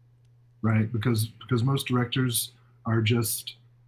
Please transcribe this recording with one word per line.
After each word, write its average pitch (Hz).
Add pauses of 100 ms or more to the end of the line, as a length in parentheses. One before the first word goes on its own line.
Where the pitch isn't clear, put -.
(640)
right? 110
Because, 110
because -
most 135
directors 123 (340)
are 113
just 113 (340)